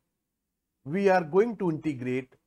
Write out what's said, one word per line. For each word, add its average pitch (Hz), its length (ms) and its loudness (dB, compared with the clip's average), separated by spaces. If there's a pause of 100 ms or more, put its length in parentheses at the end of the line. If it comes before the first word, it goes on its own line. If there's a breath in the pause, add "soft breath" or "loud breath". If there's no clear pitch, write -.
(840)
we 190 240 0
are 185 140 4
going 190 340 0
to 180 140 -2
integrate 131 640 -4 (100)